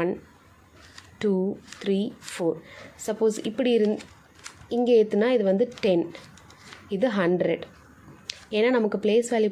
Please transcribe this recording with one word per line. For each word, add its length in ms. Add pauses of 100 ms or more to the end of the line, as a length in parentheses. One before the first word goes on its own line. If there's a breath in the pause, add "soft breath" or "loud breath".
ஒன், 120 (1120 loud breath)
டூ, 100 (500)
த்ரீ, 140 (320)
ஃபோர். 300 (480 loud breath)
சப்போஸ் 300 (120)
இப்படி 300
இருந்-, 240 (760)
இங்க 220
ஏத்துனா 380
இது 120
வந்து 160 (200)
டென், 200 (920 loud breath)
இது 200
ஹண்ட்ரட். 480 (920 loud breath)
ஏன்னா 180
நமக்கு 300
பிளேஸ் 280
வேல்யூ 160